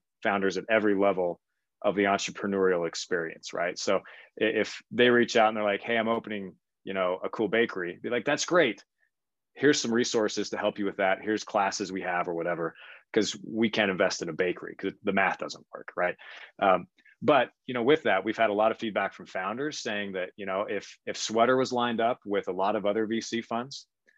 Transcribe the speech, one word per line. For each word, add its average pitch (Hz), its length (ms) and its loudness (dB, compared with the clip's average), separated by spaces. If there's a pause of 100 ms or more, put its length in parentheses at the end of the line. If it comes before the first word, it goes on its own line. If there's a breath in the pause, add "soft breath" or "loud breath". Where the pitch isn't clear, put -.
(220)
founders 98 360 0
at 90 120 -6
every 107 260 4
level 92 460 2 (400)
of 101 140 0
the 101 80 2
entrepreneurial 98 840 0
experience, - 640 -6
right? 87 260 -4
So 98 200 0 (420 loud breath)
i-, - 40 -2
if 107 360 0 (120)
they 123 180 6
reach 120 260 4
out 110 120 6
and 110 100 -2
they're 107 60 -2
like, 101 180 0
"Hey, 117 160 -2
I'm 110 100 0
opening, 107 480 -4 (280)
you 98 100 -8
know, 92 300 0
a 95 60 -4
cool 110 180 -2
bakery," 92 520 0
be 113 100 -8
like, 120 160 -2
"That's 143 200 -2
great. 156 380 2 (720)
Here's - 260 4
some 117 120 -2
resources 110 580 0
to 98 60 -6
help 101 200 -2
you 104 80 -2
with 95 120 -4
that. 95 260 0
Here's 104 200 -2
classes 98 480 -2
we 92 100 -6
have," 87 260 -2
or 87 60 -4
whatever, 82 420 -4 (380 loud breath)
'cause 104 240 2 (100)
we 110 220 0
can't 104 220 2
invest 92 320 0
in 85 60 -6
a 80 40 -6
bakery 85 420 -4
'cause 95 180 -6 (100)
the 101 100 0
math 95 240 0
doesn't - 340 -12
work, - 240 -16
right? 90 200 -2 (440 loud breath)
Um, 92 280 4 (340 soft breath)
but, 127 300 4 (160)
you 127 80 -4
know, 120 80 0
with 151 200 4
that, 95 220 2
we've 110 120 -2
had 113 120 4
a 104 40 0
lot 107 180 4
of - 80 -6
feedback 101 340 -2
from 87 140 -20
founders 117 520 -6
saying 104 340 -4
that, 90 220 -4
you 98 120 -10
know, 95 160 0
if, - 420 -6
if 104 100 -6
Sweater 117 400 4
was 127 160 0
lined 120 300 -2
up 120 240 0
with 101 220 -2
a 95 40 -4
lot 98 240 0
of 101 120 -2
other 107 180 0
V 110 160 -2
C 117 200 -6
funds, 120 440 -8 (320)